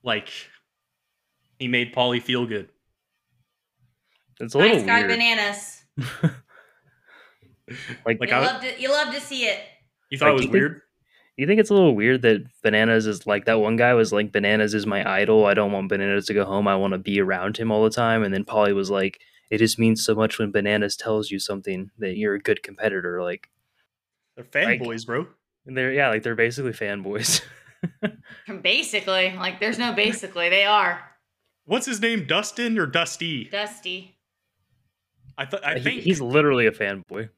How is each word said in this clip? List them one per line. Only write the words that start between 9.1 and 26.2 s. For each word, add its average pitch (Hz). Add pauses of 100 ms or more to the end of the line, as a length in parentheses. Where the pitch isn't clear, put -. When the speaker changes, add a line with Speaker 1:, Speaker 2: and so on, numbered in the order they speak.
Speaker 3:
to 285
see 262
it. 202 (520)
Speaker 1:
You 135
thought 147
Speaker 2:
Like, 151
Speaker 1:
it -
was 131
Speaker 2:
do 113
you 110
think, 196
Speaker 1:
weird? 156 (540)
Speaker 2:
you 139
think 208
it's 214
a 202
little 175
weird 123
that 110 (180)
Bananas 110
is, 101
like, 104
that 113
one 110
guy 120
was 110
like, 104
"Bananas 104
is 104
my 101
idol. 104
I 101
don't 101
want 98
Bananas 101
to 104
go 101
home. 98
I 98
wanna 95
be 101
around 95
him 113
all 107
the 110
time." 113
And 98
then 98
Paulie 104
was 98
like, 98 (280)
"It 107
just 110
means 113
so 110
much 110
when 107
Bananas 101
tells 107
you 98
something 95
that 98
you're 104
a 101
good 107
competitor." 92
Like, 87 (880)
Speaker 1:
They're 143
Speaker 2:
like, 123
Speaker 1:
fanboys, 113
bro. 131 (360)
Speaker 2:
they're, 131
yeah, 139
like, 110